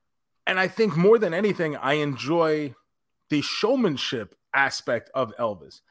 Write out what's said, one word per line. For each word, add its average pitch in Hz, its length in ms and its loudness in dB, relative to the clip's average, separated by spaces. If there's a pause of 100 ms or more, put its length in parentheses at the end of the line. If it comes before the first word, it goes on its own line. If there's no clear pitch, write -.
(460)
And 185 120 0
I 185 100 2
think 190 280 0
more 202 220 6
than 185 160 -2
anything, 170 420 0
I 135 180 0
enjoy 151 800 -2 (560)
the 147 120 2
showmanship 175 920 -2 (180)
aspect 131 640 -2
of 127 240 -4
Elvis. 101 420 -6 (100)